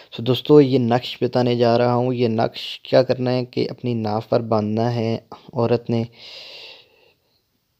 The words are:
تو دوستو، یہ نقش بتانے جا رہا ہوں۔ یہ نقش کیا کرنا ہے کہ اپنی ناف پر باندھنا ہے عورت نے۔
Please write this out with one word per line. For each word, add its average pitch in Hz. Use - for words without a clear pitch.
تو 117
دوستو، 127
یہ 131
نقش 120
بتانے 123
جا 117
رہا 123
ہوں۔ 127
یہ 120
نقش -
کیا 131
کرنا 123
ہے 127
کہ -
اپنی 123
ناف 110
پر 120
باندھنا 110
ہے 113
عورت 117
نے۔ 117